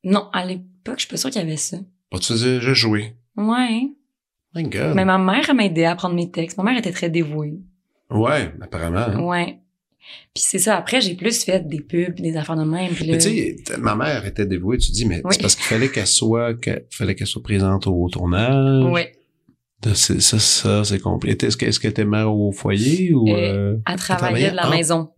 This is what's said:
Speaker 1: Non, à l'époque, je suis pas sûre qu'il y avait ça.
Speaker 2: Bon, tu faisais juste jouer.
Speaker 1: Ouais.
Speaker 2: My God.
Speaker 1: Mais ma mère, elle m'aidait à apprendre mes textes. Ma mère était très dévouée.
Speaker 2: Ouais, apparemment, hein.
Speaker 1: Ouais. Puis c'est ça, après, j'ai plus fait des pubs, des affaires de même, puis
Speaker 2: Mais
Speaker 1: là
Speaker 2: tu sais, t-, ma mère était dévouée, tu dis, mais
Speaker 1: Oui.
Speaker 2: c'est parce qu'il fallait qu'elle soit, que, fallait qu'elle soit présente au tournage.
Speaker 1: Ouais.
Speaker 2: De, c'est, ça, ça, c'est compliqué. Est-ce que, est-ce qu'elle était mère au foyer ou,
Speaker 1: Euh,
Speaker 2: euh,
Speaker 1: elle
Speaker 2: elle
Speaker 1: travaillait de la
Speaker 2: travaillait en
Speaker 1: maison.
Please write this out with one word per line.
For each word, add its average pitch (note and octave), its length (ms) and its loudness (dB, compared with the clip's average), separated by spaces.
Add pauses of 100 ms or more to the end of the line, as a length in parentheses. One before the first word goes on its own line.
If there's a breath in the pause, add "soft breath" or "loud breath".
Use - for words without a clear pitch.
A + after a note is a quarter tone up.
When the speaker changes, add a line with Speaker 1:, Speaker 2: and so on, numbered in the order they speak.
Speaker 1:
Non, G3 280 2
à F3+ 120 -2
l'époque, - 520 -10
je - 60 -10
suis - 60 -6
pas - 80 -8
sûre C4 140 -4
qu'il A3 100 -4
y E3 40 -4
avait D#3 120 -4
ça. D#3+ 200 -6 (340)
Speaker 2:
Bon, F#2 80 -6
tu - 140 -4
faisais B2 280 2
juste B2 200 2
jouer. A2 340 0 (220)
Speaker 1:
Ouais. A#3 520 0 (680)
Speaker 2:
My E3 100 -2
God. D3+ 320 0
Speaker 1:
Mais F#3+ 80 4
ma F#3+ 140 4
mère, F#3+ 300 2
elle D4 80 4
m'aidait E3+ 280 2
à E3 80 4
apprendre F3 240 -2
mes E3+ 140 -2
textes. E3+ 260 -6
Ma F#3+ 80 -2
mère B3 140 2
était F#3+ 120 -4
très F3 200 -4
dévouée. D3+ 480 -2 (520)
Speaker 2:
Ouais, A2+ 400 2 (120)
apparemment, E2+ 440 -4
hein. G#2+ 140 0
Speaker 1:
Ouais. F3 380 -2 (760 loud breath)
Puis - 120 -2
c'est - 120 0
ça, G#3 200 4
après, B3 240 0
j'ai F#3 120 -2
plus G#3+ 300 -2
fait F#3 240 0
des D3 140 -6
pubs, F3 360 -2
des D#3+ 200 -4
affaires D#3 180 -4
de D#3 80 0
même, F3 300 -2
puis D#3+ 120 -6
Speaker 2:
Mais D#3+ 60 0
Speaker 1:
là E3 60 2
Speaker 2:
tu E3 100 2
sais, G#3+ 280 -2 (100)
t-, - 100 -8
ma A2 180 0
mère B2 300 -2
était G2 220 -4
dévouée, F#2+ 320 -2
tu - 120 4
dis, G#2+ 140 -2
mais F#2 180 2
Speaker 1:
Oui. F#3 100 -2
Speaker 2:
c'est G#3+ 100 0
parce G2+ 120 2
qu'il - 120 -4
fallait A#2+ 240 0
qu'elle G2+ 160 -2
soit, A#2 480 2
que, A#2+ 360 -6
fallait G2 240 -4
qu'elle - 120 -6
soit - 160 -8
présente G2 440 0
au F2+ 220 2
tournage. B2+ 840 2
Speaker 1:
Ouais. E3+ 220 -2 (680)
Speaker 2:
De, G#2+ 100 2
c'est, F#2+ 300 2
ça, - 160 4
ça, G#2 460 2
c'est G2+ 140 0
compliqué. F#2+ 480 -2
Est-ce A2 120 0
que, A#2+ 80 0
est-ce A#2 120 0
qu'elle A2 120 -2
était A2 160 0
mère G#2+ 260 2
au G#2 200 2
foyer C3+ 600 2
ou, A#2 160 4
Speaker 1:
Euh, G#2 60 4
Speaker 2:
euh, G2+ 380 0 (140)
Speaker 1:
elle - 60 -2
Speaker 2:
elle F#3+ 60 -4
Speaker 1:
travaillait F3+ 520 0
de F#3 60 -4
la F3+ 60 0
Speaker 2:
travaillait E3+ 300 2
en E3 40 4
Speaker 1:
maison. D#3+ 220 -4